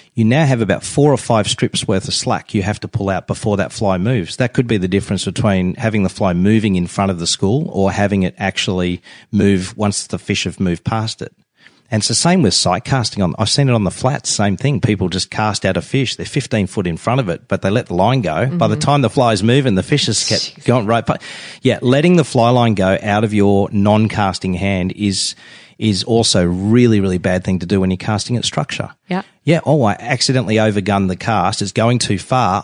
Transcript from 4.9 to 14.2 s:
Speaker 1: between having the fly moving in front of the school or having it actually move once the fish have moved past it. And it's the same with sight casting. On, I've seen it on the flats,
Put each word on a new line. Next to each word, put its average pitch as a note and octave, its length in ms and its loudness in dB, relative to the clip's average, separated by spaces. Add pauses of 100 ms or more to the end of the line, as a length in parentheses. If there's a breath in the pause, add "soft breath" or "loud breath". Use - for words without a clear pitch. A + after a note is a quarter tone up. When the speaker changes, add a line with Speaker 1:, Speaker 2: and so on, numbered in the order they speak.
Speaker 1:
between F#2 520 0
having A2 260 0
the F#2+ 80 0
fly G2 220 -2
moving G2+ 440 2
in F2 100 -2
front G2 240 -2
of F2+ 80 -4
the E2+ 80 -6
school A2 460 -2
or F#2+ 180 0
having G2+ 320 0
it F2+ 140 -2
actually F2+ 680 -2 (300 loud breath)
move G2 440 2
once G#2 300 -2
the F#2+ 120 -8
fish - 260 -4
have F2+ 160 -6
moved F2+ 240 -2
past A2 380 -4
it. - 100 -12 (600 soft breath)
And G#2+ 100 0
it's - 60 -2
the A#2 60 -2
same F3 280 2
with F#2+ 120 2
sight F2+ 300 0
casting. A#2+ 360 -2
On, F2 160 0
I've A2 120 -2
seen C#3 200 2
it B2+ 40 2
on A2+ 100 2
the F2+ 80 0
flats, - 400 -4